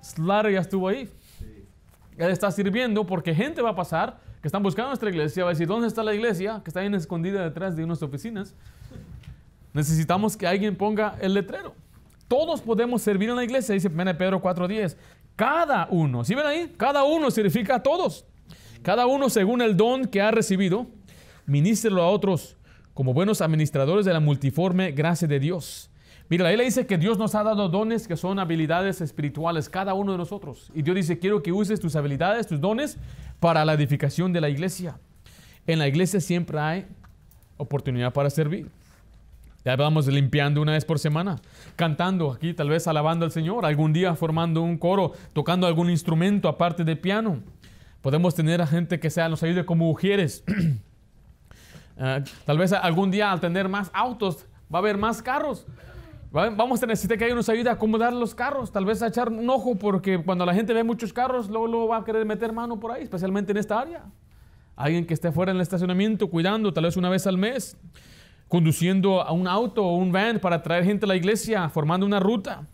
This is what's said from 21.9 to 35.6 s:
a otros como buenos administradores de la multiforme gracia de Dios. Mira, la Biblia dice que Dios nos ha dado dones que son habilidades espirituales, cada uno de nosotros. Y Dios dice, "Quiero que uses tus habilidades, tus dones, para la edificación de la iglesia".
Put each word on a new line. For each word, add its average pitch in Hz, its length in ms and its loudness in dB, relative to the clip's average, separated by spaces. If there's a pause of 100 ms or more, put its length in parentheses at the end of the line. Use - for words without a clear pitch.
a 170 80 4
otros 190 480 0 (360)
como 131 200 0
buenos 190 280 2
administradores 156 640 2
de 185 80 4
la 160 60 2
multiforme 156 720 2
gracia 156 360 0
de 143 120 2
Dios. 156 500 -4 (400)
Mira, 165 140 2
la 160 80 4
Biblia 233 140 4
dice 254 200 0
que 185 140 0
Dios 202 180 2
nos 214 160 0
ha 214 80 2
dado 208 280 0
dones 220 380 0
que 175 80 -4
son 185 220 -4
habilidades 165 640 0
espirituales, 151 680 -4
cada 190 280 -4
uno 196 160 -2
de 185 80 -2
nosotros. 170 560 -10
Y 160 80 -2
Dios 175 120 2
dice, 180 220 0
"Quiero 190 240 0
que 170 100 -4
uses 202 280 0
tus 156 160 -2
habilidades, 160 500 0
tus 147 160 -4
dones, 226 380 -2 (400)
para 160 260 4
la 156 80 2
edificación 147 580 0
de 175 80 0
la 156 100 0
iglesia". 170 500 -6 (640)